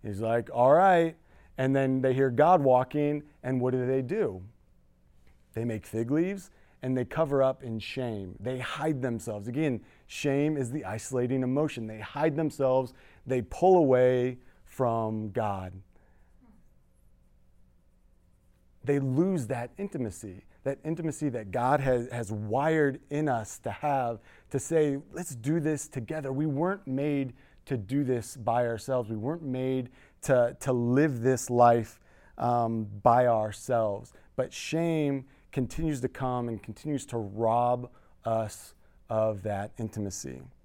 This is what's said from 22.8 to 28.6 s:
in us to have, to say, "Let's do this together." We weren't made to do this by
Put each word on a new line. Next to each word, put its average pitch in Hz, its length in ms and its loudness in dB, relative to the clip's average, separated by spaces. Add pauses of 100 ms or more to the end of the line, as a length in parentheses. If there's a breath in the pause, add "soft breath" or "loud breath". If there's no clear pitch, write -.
in 151 180 -2
us 117 320 -4
to 117 120 -8
have, 123 480 -2 (320 soft breath)
to 139 80 -2
say, 151 400 2 (120)
"Let's 165 240 -10
do 135 240 0
this 156 300 -2
together." 135 420 -6
We 139 140 0
weren't 165 420 -2
made 135 460 -2 (320 soft breath)
to 135 120 -4
do 117 260 -2
this 123 340 -2
by 120 280 0